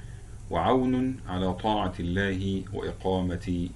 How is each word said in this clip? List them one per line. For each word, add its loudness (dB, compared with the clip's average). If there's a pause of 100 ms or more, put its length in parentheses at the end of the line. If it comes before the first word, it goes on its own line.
(500)
وعون 2 (120)
على 0
طاعة 2
الله 0
وإقامة 0